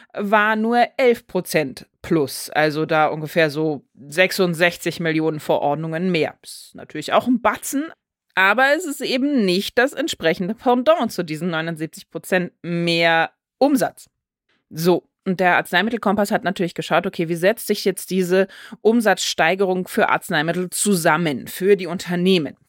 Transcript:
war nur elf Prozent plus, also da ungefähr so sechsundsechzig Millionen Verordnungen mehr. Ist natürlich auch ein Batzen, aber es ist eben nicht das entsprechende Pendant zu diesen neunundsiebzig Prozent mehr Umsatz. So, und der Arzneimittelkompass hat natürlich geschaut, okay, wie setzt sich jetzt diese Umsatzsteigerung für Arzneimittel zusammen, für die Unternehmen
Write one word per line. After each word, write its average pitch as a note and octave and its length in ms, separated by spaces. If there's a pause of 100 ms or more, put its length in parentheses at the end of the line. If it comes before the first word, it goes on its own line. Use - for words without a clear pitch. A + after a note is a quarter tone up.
(140)
war G#3 420
nur A#3 300 (100)
elf A#3+ 300
Prozent D#3+ 640 (120)
plus, - 500
also D#3 360
da D#3 220
ungefähr D#3 420
so D3+ 420
sechsundsechzig E3+ 1080
Millionen D#3 420
Verordnungen D#3+ 680
mehr. D#3+ 320
Ist - 320
natürlich - 380
auch G3+ 140
ein B3 160
Batzen, C4+ 500 (420)
aber A3+ 420
es F4+ 100
ist C#4 160
eben B3+ 420
nicht F#3 320
das B3 160
entsprechende F#3 640
Pendant B3+ 580
zu F3+ 100
diesen D#3 280
neunundsiebzig D#3+ 580
Prozent F3 440 (100)
mehr E3+ 680 (260)
Umsatz. B3+ 500 (640)
So, E3+ 360 (180)
und F#3 140
der F3+ 180
Arzneimittelkompass G#3 760
hat F#3 100
natürlich F3 320
geschaut, D#3+ 320
okay, F3+ 220
wie E3+ 80
setzt F#3 320
sich G#3 160
jetzt - 260
diese F#3 380 (320)
Umsatzsteigerung F#3 1080
für - 220
Arzneimittel E3 640
zusammen, D#3+ 760
für G3 300
die F#3 100
Unternehmen F3 720 (120)